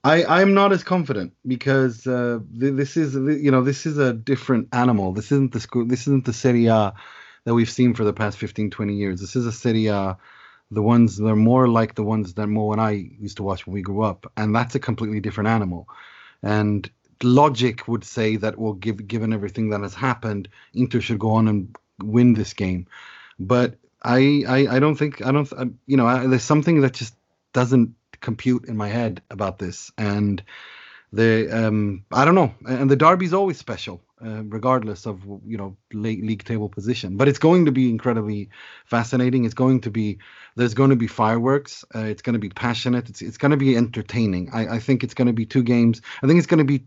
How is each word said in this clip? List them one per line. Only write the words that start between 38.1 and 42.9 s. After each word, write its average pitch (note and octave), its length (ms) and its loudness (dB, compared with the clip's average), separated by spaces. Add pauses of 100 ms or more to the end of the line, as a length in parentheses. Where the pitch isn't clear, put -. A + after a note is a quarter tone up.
fascinating. B2 600 0
It's A2 100 -2
going B2+ 260 4
to A#2 80 -8
be, G#2 300 -4 (360)
there's A#2+ 180 0
going C3+ 160 4
to C3+ 60 6
be A#2 120 0
fireworks. A#2+ 800 0 (100)
Uh, A2+ 40 -6
it's A2 240 -6
gonna A#2 160 -2
be G#2 100 -8
passionate. A#2+ 600 -4